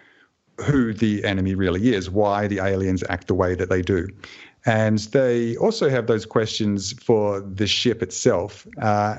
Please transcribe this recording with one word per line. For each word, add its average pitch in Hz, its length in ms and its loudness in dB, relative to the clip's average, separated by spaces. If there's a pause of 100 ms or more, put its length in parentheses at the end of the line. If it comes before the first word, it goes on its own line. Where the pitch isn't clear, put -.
(640)
who 127 280 0
the 104 300 0
enemy 95 320 0
really 95 380 2
is, 90 160 -2
why 101 380 0
the 98 120 -2
aliens 95 500 0
act 90 180 -6
the 101 60 2
way 90 220 2
that 92 140 -2
they 92 120 0
do. 90 260 0 (580)
And 110 320 2
they 120 600 0
also 196 320 2
have 123 180 0
those 113 180 0
questions 104 680 -2
for 104 480 2
the 101 260 -4
ship - 340 0
itself. - 640 -2 (160)
Uh, 107 380 0